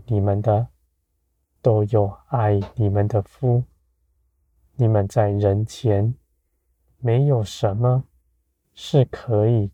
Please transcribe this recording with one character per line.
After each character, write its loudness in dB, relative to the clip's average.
你 -2
们 0
的， 0
都 2
有 0
爱 0
你 0
们 0
的 -2
夫。 -2
你 0
们 2
在 0
人 0
前 -2
没 0
有 0
什 -4
么 0
是 0
可 -2
以 0